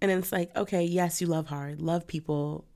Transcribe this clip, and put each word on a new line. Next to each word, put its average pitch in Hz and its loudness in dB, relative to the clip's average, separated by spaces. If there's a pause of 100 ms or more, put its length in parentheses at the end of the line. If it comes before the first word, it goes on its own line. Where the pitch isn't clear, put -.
And 196 4
it's 185 2
like, 175 -2
okay, 196 2
yes, 175 2
you 175 2
love 160 0
hard, 143 -6
love 170 0
people, 151 -4 (100)